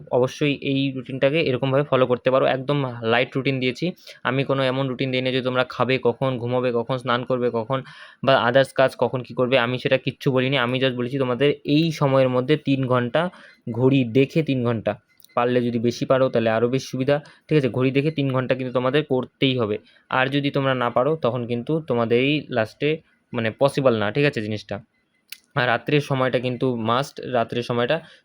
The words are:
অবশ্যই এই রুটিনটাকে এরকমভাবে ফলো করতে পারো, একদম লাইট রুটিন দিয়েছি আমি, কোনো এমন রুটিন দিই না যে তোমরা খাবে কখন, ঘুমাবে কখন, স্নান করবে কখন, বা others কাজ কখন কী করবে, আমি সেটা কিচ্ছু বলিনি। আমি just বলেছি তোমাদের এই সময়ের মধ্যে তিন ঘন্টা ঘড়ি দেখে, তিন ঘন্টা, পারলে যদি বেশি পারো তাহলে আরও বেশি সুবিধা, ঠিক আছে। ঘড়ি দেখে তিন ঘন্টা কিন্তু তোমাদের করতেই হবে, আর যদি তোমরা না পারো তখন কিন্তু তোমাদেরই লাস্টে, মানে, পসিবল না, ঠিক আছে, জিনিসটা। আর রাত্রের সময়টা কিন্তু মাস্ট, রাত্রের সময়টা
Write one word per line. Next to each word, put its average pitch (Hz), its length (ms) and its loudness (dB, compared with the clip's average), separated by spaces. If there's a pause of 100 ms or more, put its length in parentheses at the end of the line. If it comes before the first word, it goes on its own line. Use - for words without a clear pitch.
(120)
অবশ্যই 131 500 0
এই 135 180 -2 (120)
রুটিনটাকে 135 500 0
এরকমভাবে 135 420 2
ফলো 127 240 4
করতে 123 240 0
পারো, 135 140 4
একদম 131 320 0 (260)
লাইট 120 300 2
রুটিন 135 260 0
দিয়েছি 127 260 -2 (380)
আমি, 127 200 0
কোনো 135 200 0
এমন 131 240 0
রুটিন 131 240 -4
দিই 127 100 0
না 127 100 -2
যে 127 100 0
তোমরা 127 280 0
খাবে 127 340 0
কখন, 120 340 0
ঘুমাবে 123 340 -2
কখন, 117 260 -2
স্নান 123 260 0
করবে 123 300 0
কখন, 117 260 -2 (440)
বা 135 100 6 (120)
others 131 280 4
কাজ 131 240 4
কখন 123 240 -2
কী 117 120 -14
করবে, 123 240 0
আমি 123 220 2
সেটা 131 180 0
কিচ্ছু - 340 -4
বলিনি। 131 260 0
আমি 123 220 0
just 127 160 0
বলেছি 123 220 -4
তোমাদের 131 320 0 (160)
এই 147 260 2
সময়ের 135 380 2
মধ্যে 127 280 0
তিন 139 280 -2
ঘন্টা 123 360 0 (500)
ঘড়ি 131 300 4 (160)
দেখে, 139 260 2
তিন 135 200 -2
ঘন্টা, 113 280 -2 (440)
পারলে 123 260 2
যদি 117 180 -2
বেশি 120 260 -2
পারো 131 240 2
তাহলে 113 200 0
আরও 113 180 2
বেশি 131 200 -2
সুবিধা, 131 280 0 (320)
ঠিক 156 100 0
আছে। 131 120 2
ঘড়ি 127 220 0
দেখে 139 200 0
তিন 139 200 -2
ঘন্টা 127 240 0
কিন্তু 127 180 -8
তোমাদের 131 300 0
করতেই 127 540 -2
হবে, 107 200 -2 (340)
আর 131 160 2
যদি 139 240 -2
তোমরা 135 220 0
না 123 160 -2
পারো 127 220 0 (100)
তখন 123 260 0
কিন্তু 120 260 -4 (140)
তোমাদেরই 120 460 2 (160)
লাস্টে, 127 420 -2 (420)
মানে, 113 160 -2 (100)
পসিবল 135 400 2
না, 101 120 0
ঠিক 143 140 0
আছে, 139 160 -2
জিনিসটা। 104 360 -8 (800)
আর 123 120 0
রাত্রের 139 420 2
সময়টা 131 300 0
কিন্তু 127 360 -4
মাস্ট, 117 400 -2 (180)
রাত্রের 120 360 -2
সময়টা 123 260 0 (300)